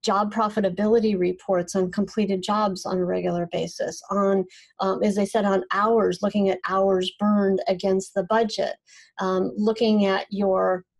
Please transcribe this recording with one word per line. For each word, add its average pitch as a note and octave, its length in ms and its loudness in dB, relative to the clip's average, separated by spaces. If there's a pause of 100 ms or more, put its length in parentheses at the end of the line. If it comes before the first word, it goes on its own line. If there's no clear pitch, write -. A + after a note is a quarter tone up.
job G#3 280 0
profitability G#3+ 840 2
reports F3+ 560 -2
on F#3 160 0
completed G3 520 -2
jobs G#3 440 -2
on F#3+ 120 -2
a F3+ 60 0
regular F3 460 -2
basis, E3+ 500 -6 (100)
on, G3 340 2 (360)
um, F#3+ 220 -2
as G#3 160 0
I G3+ 60 2
said, G3+ 200 0
on F#3+ 280 2
hours, G3+ 500 2
looking G3+ 280 0
at F#4 80 -2 (100)
hours F#3+ 500 0
burned G3+ 500 2
against F#3+ 460 -2
the G3 100 -2
budget, G#3+ 520 -2 (420)
um, F#3 380 -2
looking G#3+ 500 2
at F#3+ 240 0
your F#3 540 0 (160)